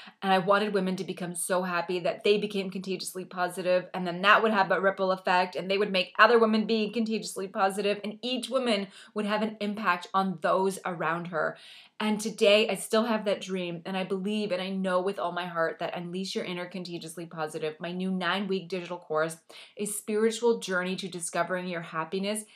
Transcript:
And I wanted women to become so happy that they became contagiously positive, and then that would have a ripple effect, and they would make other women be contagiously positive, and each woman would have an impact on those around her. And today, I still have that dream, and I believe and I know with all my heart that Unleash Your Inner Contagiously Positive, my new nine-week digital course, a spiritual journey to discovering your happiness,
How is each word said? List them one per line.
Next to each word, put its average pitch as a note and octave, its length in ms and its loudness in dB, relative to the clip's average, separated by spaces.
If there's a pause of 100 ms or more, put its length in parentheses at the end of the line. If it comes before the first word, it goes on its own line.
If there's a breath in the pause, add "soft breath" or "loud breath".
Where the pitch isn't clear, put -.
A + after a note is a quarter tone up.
(220 loud breath)
And G3 100 0
I F#3+ 60 8
wanted G3+ 340 4
women F#3 260 2
to F#3+ 60 -6
become F3 300 -6
so F#3 300 0
happy F3+ 380 -2
that - 220 -2
they G#3 140 6
became G3 320 -2
contagiously F#3 560 -6
positive, F3+ 680 0
and F3+ 140 -4
then F3 160 -4
that G3+ 220 6
would A3 100 4
have F#3 180 2
a F3 80 4
ripple F#3+ 320 0
effect, F#3 440 2
and F3 140 -4
they G3 100 2
would G3 120 0
make F#3 280 -2
other A3+ 180 8
women A3 300 4
be A3 240 0
contagiously G#3+ 560 -4
positive, G3+ 560 0
and G#3+ 180 -8
each A#3+ 280 -4
woman A#3+ 380 0 (280 loud breath)
would G#3 100 -2
have G#3 160 0
an G#3+ 180 -2
impact G#3 540 0
on F#3+ 280 2
those F#3+ 440 2
around E3+ 420 -2
her. D#3 300 -2 (440 loud breath)
And G#3+ 200 0
today, G#3+ 480 4
I G3 60 -2
still A3 300 0
have G#3+ 200 0
that G3+ 160 0
dream, F3+ 440 -6
and F#3+ 120 -4
I F#3 80 -2
believe G3 480 -2
and F#3 80 -2
I F#3 80 -4
know F#3+ 320 0
with G3 180 -2
all F3 140 -2
my F3 140 -4
heart E3 320 0
that E3+ 180 -4
Unleash F3+ 380 -6
Your A3 100 -2
Inner F3+ 220 -4
Contagiously E3+ 580 -10
Positive, D#3 540 -4
my F3 120 -6
new F#3 200 -2
nine-week F#3 580 -2
digital F3 300 -6
course, D#3+ 380 -2 (380 loud breath)
a G#3 100 -4
spiritual A3 720 2
journey F#3 360 -2
to F#3 140 -6
discovering F3+ 580 -2
your E3+ 140 -4
happiness, G3 640 -4 (100)